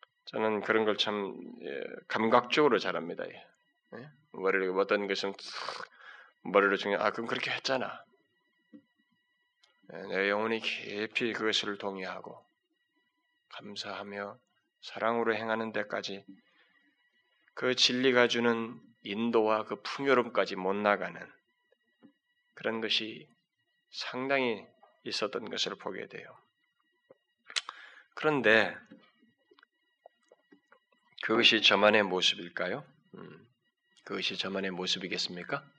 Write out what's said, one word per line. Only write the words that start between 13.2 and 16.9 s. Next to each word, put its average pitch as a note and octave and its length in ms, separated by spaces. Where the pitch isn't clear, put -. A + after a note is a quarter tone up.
감사하며 G2+ 880
사랑으로 A2+ 520
행하는 A2 380
데까지 G2+ 520